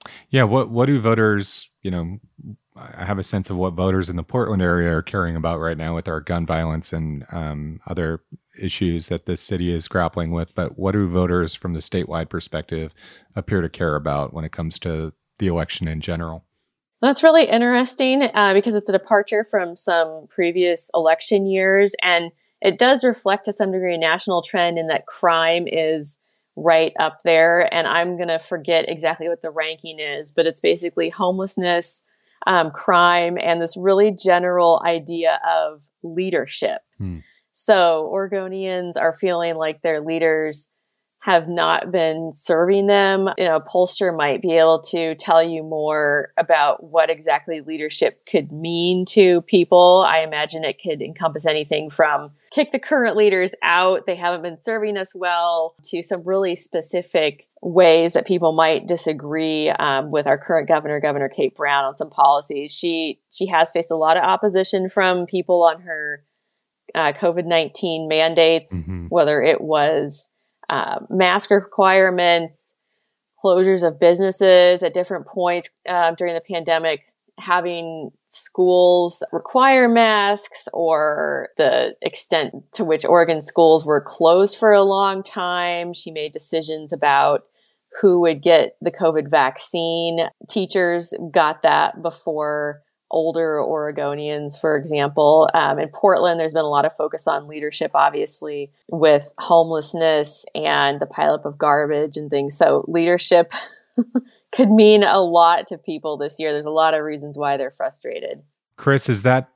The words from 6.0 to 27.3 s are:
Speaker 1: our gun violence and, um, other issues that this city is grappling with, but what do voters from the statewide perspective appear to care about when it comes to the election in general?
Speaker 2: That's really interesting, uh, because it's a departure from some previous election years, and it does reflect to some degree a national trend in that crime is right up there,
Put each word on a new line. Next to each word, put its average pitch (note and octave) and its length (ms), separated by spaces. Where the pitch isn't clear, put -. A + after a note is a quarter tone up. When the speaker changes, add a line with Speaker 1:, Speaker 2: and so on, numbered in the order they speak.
Speaker 1:
our D#2+ 120
gun E2+ 240
violence D#2+ 480
and, D#2 400
um, D#2 540
other E2 340
issues E2+ 480
that E2+ 180
this F2 140
city F2 300
is E2 180
grappling E2+ 420
with, E2 240
but - 240
what F#2+ 140
do G2+ 160
voters F2 460
from - 180
the E2+ 80
statewide E2 480
perspective D#2+ 640
appear G2 280
to E2 60
care D#2+ 280
about C#2+ 380
when D#2+ 100
it D#2 80
comes E2 280
to D#2+ 320
the G2+ 80
election E2+ 420
in D#2 120
general? E2 440
Speaker 2:
That's C4+ 200
really D#4+ 220
interesting, B3+ 760
uh, G3+ 200
because G#3 200
it's G#3 140
a G#3 40
departure G#3 520
from F3+ 320
some D#3+ 520
previous F3 680
election E3 520
years, F#3+ 560
and E3+ 280
it F#3+ 160
does B3+ 260
reflect G#3 420
to G#3+ 60
some G3 200
degree F#3 220
a E3 40
national E3+ 440
trend E3+ 360
in E3 100
that D#3 180
crime E3 600
is D#3 520
right D#3+ 420
up D#3 240
there, E3+ 500